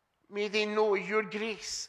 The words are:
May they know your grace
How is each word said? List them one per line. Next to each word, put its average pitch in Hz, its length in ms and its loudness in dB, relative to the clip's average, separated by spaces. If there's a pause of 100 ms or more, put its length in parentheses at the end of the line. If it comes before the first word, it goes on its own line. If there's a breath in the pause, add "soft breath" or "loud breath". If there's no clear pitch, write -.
(300)
May 208 180 -2
they 208 180 2
know 214 280 4
your 202 280 2
grace 202 680 -6